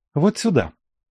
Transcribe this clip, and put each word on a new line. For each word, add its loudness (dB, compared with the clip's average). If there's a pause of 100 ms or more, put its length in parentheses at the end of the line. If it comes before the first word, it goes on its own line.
(140)
"Вот 0
сюда", 0 (380)